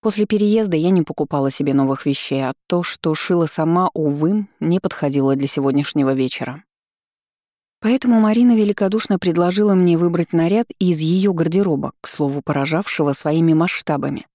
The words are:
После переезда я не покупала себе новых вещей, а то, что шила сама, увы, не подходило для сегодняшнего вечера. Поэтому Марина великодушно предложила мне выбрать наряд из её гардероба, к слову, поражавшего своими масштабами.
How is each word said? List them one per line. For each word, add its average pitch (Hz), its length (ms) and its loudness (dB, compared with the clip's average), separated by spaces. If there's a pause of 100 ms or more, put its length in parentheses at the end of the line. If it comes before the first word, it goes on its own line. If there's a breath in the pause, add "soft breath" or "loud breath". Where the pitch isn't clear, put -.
После 208 240 0
переезда 208 500 2
я 165 140 2
не 185 120 4
покупала 143 480 -2
себе 143 220 -2
новых 135 320 0
вещей, 135 400 -4
а 131 100 -6 (120)
то, 175 160 -2
что - 320 -4
шила 170 320 0
сама, 170 480 0
увы, 160 540 0 (100)
не 175 220 0
подходило 139 560 0
для 139 100 -2
сегодняшнего 139 680 0
вечера. 131 500 -6 (1160)
Поэтому 240 400 2
Марина 226 340 4
великодушно 208 640 0
предложила 180 560 2
мне 180 220 4
выбрать 170 360 0
наряд 175 340 2 (120)
из 180 200 0
её 185 340 0
гардероба, 165 680 0
к - 80 -16
слову, 143 360 -4
поражавшего 147 680 -2
своими 160 400 2
масштабами. 143 800 -2